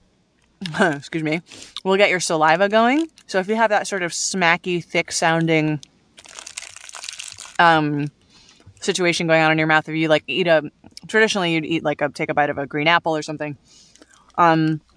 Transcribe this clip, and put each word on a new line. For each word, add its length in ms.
<laughs> 440
excuse 440
me, 160
will 140
get 140
your 100
saliva 480
going. 400
So 140
if 80
you 80
have 140
that 180
sort 160
of 80
smacky, 720
thick 260
sounding, 680
um, 480
situation 460
going 160
on 80
in 80
your 80
mouth, 220
if 80
you, 100
like, 220
eat 180
a, 240
traditionally 460
you'd 100
eat, 180
like, 200
a, 60
take 220
a 40
bite 160
of 80
a 80
green 200
apple 300
or 60
something. 340
Um, 420